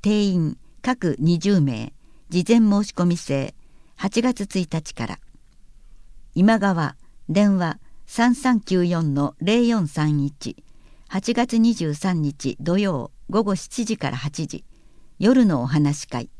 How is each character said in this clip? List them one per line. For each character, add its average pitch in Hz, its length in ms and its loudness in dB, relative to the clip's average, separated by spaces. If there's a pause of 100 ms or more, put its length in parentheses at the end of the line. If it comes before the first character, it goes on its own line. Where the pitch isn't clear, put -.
定 208 220 2
員、 180 320 0 (260)
各 247 360 -2
二 170 220 2
十 190 200 2
名。 120 320 -2 (360)
事 175 180 0
前 233 120 6
申 208 260 4
し - 80 -12
込 175 140 0
み 170 100 2
制。 139 380 -4 (420)
八 226 260 -2
月 247 220 -2
一 185 280 -4
日 160 220 -6
か 117 140 -8
ら。 - 100 -12 (1160)
今 208 260 4
川、 175 360 -2 (320)
電 196 300 2
話 170 220 -4 (260)
三 240 280 2
三 240 260 0
九 185 240 0
四 165 300 0
の 143 260 -2
零 226 260 2
四 214 220 0
三 151 340 0
一。 - 400 -8 (460)
八 208 260 -4
月 226 240 0
二 226 160 4
十 156 200 -2
三 175 280 -2
日 139 380 -4
土 170 180 0
曜、 175 320 -4 (200)
午 208 120 0
後 196 120 0
七 - 300 -6
時 214 120 -2
か - 140 -4
ら 127 60 -6
八 147 300 -6
時。 - 180 -12 (540)
夜 247 280 4
の 147 160 2
お 123 40 -2
話 147 400 0
会。 120 340 -8